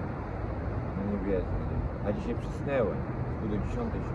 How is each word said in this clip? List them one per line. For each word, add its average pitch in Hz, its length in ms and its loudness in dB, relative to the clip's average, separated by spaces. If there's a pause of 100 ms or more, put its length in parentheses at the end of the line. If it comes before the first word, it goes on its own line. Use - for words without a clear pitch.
(960)
No 101 160 0
nie 101 60 2 (140)
wierzę, 90 140 2
nie? - 640 0
A - 20 4
dzisiaj - 220 0
przysnęłem. - 640 2 (460)
Tu 113 60 0
do - 80 2
dziesiątej 233 440 0
się - 140 -2